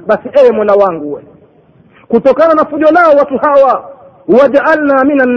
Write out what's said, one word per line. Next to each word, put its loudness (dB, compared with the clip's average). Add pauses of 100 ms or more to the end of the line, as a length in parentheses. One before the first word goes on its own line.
basi -4
ee 4
Mola -2
wangu -2
we, -14 (840)
kutokana 0
na 0
fujo -2
lao 2
watu -4
hawa, 0 (380)
waj'alna 0
minan 0